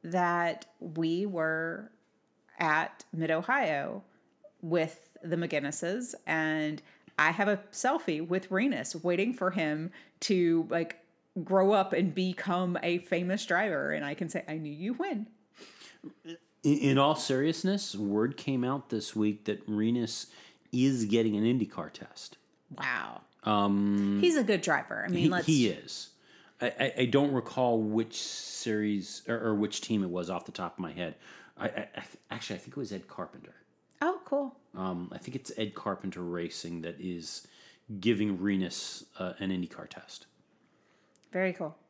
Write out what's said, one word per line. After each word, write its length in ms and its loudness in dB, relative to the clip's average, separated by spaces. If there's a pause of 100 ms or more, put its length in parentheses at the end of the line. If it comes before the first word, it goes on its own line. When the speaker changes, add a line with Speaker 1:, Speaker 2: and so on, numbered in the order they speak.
Speaker 1:
that 640 0 (140)
we 460 -2
were 680 -4 (640)
at 540 0
Mid-Ohio 920 0 (580)
with 480 -2 (140)
the 140 -2
McGinnises, 760 -2 (120)
and 560 0 (360)
I 120 6
have 180 2
a 100 4 (140)
selfie 540 0
with 240 0
Rinus 460 0
waiting 380 2
for 160 0
him 420 0 (280)
to, 480 4
like, 300 -2 (460)
grow 280 6
up 200 4
and 220 2
become 680 0
a 160 0
famous 480 -2
driver. 460 0
And 120 -4
I 100 -4
can 140 -4
say, 200 -4
"I 80 -6
knew 160 -8
you 220 -4
when." 320 -4 (1000)
Speaker 2:
In, 540 0
in 200 6
all 160 6
seriousness, 800 0
word 420 0
came 280 -2
out 240 -2
this 260 -4
week 300 0
that 240 -4
Rinus 580 0 (460)
is 320 2
getting 320 4
an 80 2
IndyCar 480 0
test. 460 -16 (380)
Speaker 1:
Wow. 440 -4 (240)
Speaker 2:
Um, 760 4
Speaker 1:
He's 160 6
a 60 4
good 200 2
driver. 440 -2
I 60 -4
mean, 120 2
Speaker 2:
he, 40 8
Speaker 1:
let's 180 2
Speaker 2:
he 220 6
is. 420 -6 (500)
I, 200 0
I, 200 0
I 60 6
don't 260 6
recall 500 2
which 380 0
series 1080 -2
or, 100 -2
or 160 2
which 280 0
team 200 0
it 80 0
was 200 -4
off 160 -4
the 60 -16
top 220 -6
of 40 -18
my 140 -6
head. 240 -6 (420)
I, 80 -4
I, 20 0
I 40 -4 (280)
th-, 160 -16 (140)
actually, 260 -8
I 40 -8
think 160 -16
it 20 -
was 140 -6
Ed 160 -10
Carpenter. 460 -14 (480)
Speaker 1:
Oh, 220 0
cool. 320 -4 (180)
Speaker 2:
Um, 380 -4
I 60 -12
think 180 -10
it's 220 -10
Ed 160 -2
Carpenter 480 -6
Racing 600 -6
that 180 -8
is 460 -8 (540)
giving 400 2
Rinus, 640 -2 (140)
uh, 200 -6
an 120 -2
IndyCar 380 -4
test. 380 -18 (1080)
Speaker 1:
Very 220 2
cool. 220 -8 (140)